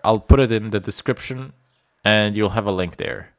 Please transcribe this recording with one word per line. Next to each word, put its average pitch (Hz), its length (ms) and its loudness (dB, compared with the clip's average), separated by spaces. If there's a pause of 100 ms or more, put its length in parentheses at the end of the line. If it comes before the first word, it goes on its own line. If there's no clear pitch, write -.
I'll 110 160 2
put 139 200 4
it 127 120 2
in 110 200 -2
the 104 80 -2
description 127 760 -8 (520)
and 107 300 4
you'll 104 160 0
have 104 140 -2
a 101 60 -2
link 92 260 -4
there. - 420 -10